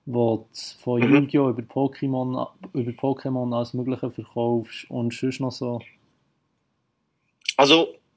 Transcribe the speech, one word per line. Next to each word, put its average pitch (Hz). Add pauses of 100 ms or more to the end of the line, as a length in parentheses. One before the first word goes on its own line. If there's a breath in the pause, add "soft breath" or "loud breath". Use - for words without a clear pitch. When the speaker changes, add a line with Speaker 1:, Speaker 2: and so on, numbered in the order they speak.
Speaker 1:
wo 117
du - (220)
von 123
Speaker 2:
Mhm. 120
Speaker 1:
Yu-Gi-Oh! 143
über 117
Pokémon, 127 (260)
über 123
Pokémon 127
alles 120
Mögliche 127
verkaufst 117
und 120
sonst 131
noch 127
so. 120 (1800)
Speaker 2:
Also, 151 (240)